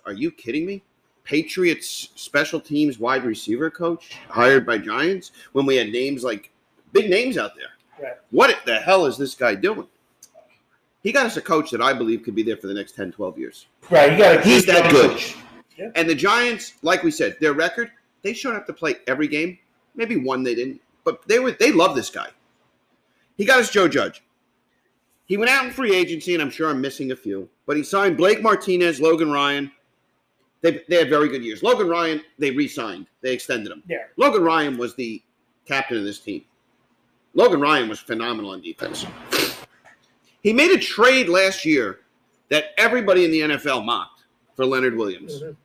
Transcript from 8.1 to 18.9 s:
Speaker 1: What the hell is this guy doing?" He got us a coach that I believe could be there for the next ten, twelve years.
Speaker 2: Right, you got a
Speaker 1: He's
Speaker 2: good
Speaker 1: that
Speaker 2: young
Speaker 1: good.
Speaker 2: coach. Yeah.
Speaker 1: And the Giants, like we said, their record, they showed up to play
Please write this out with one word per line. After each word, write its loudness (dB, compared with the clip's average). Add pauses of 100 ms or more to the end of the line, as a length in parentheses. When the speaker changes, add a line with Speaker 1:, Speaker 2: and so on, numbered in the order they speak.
Speaker 1:
What 4
the 0
hell 4
is -2
this -6
guy 0
doing?" -4 (1160)
He -2
got 2
us -6
a -4
coach 0
that -4
I 2
believe -2
could -8
be 0
there -4
for -12
the -8
next -10
ten, -8
twelve -10
years. -14 (240)
Speaker 2:
Right, 8
you 2
got 8
a 0
Speaker 1:
He's 6
Speaker 2:
good 6
Speaker 1:
that 8
Speaker 2:
young 6
Speaker 1:
good. 8
Speaker 2:
coach. -8 (420)
Yeah. -12
Speaker 1:
And 0
the 0
Giants, 0
like 0
we 2
said, -2
their 2
record, -2 (320)
they -6
showed -6
up -10
to -10
play -4 (100)